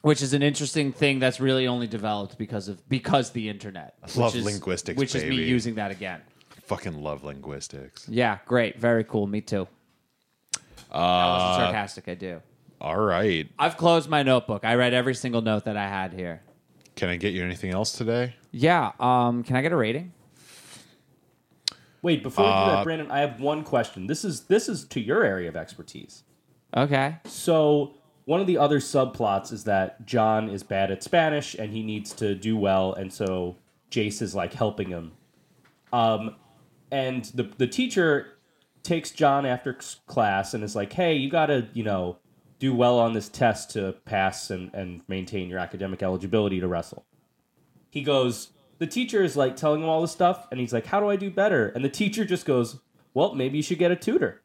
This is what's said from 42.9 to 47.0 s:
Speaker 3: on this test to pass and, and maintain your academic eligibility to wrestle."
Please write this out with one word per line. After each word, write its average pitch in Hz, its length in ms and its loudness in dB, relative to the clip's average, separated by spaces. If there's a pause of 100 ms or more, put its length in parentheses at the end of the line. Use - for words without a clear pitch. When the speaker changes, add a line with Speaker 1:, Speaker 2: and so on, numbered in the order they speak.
Speaker 3:
on 117 140 4
this 107 160 -4
test - 420 0
to 95 220 -4 (120)
pass 95 440 -2
and, 92 240 -8
and 90 340 -10
maintain 92 420 -6
your 90 100 -6
academic 95 440 -6
eligibility 95 560 0
to 90 80 -2
wrestle." - 380 -6 (840)